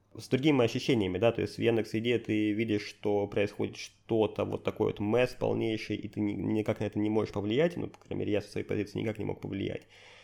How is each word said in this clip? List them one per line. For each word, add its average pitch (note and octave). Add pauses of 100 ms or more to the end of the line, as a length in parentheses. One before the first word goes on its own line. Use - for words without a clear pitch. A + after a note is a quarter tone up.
(160)
с A2
другими C3+
ощущениями, A2
да, A#2
то G#2
есть -
в A2
Яндекс A2+
Еде A2+
ты G#2+
видишь, A2
что G2+
происходит G#2
что-то -
вот G2+
такое G2+
вот -
месс A#2+
полнейший, A2
и G#2+
ты -
ни-, G#2
никак G#2+
на G#2+
это G#2
не G#2+
можешь G#2+
повлиять, A#2
ну, -
по -
крайней -
мере, G2+
я G2+
со -
своей G2
позиции G2+
никак G#2+
не G2+
мог G2+
повлиять. G2+ (380)